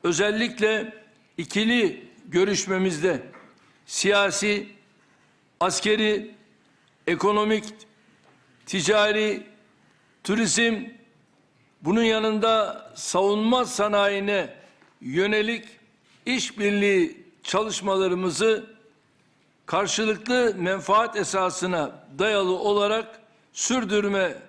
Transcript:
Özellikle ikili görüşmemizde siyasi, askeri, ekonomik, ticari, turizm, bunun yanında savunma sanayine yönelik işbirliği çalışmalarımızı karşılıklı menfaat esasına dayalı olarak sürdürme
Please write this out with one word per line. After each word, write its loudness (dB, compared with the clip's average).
Özellikle 0
ikili 0
görüşmemizde 0
siyasi, 0
askeri, 0
ekonomik, 0
ticari, 0
turizm, 0
bunun 2
yanında 0
savunma 0
sanayine 0
yönelik -2
işbirliği 0
çalışmalarımızı 0
karşılıklı 0
menfaat 0
esasına -2
dayalı 2
olarak 0
sürdürme 0